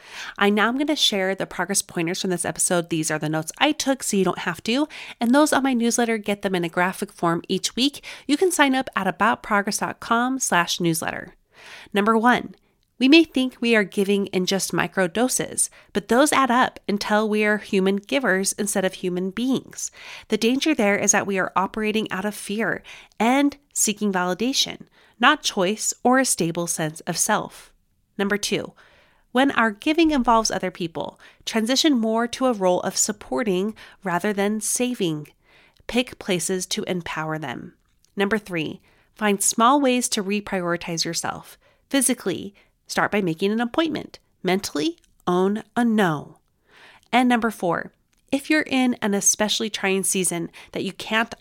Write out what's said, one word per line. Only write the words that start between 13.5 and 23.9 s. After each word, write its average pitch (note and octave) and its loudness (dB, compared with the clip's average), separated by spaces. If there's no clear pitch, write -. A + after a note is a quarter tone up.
we A#3 4
are G#3 4
giving G3 0
in F#3 0
just F#3+ -2
micro F3 0
doses, - -2
but - -4
those C4+ 4
add C4 2
up A#3+ 2
until G#3 0
we G#3+ 0
are G#3 2
human G3 2
givers G3 0
instead G3 -2
of F#3 0
human F3+ -4
beings. - -4
The A3 0
danger C4 2
there G3+ 2
is - -2
that G3+ 2
we G3 -2
are - -2
operating G#3+ -2
out F#3 -6
of G#3 -4
fear G#3 -4
and C4+ 2
seeking G#3 0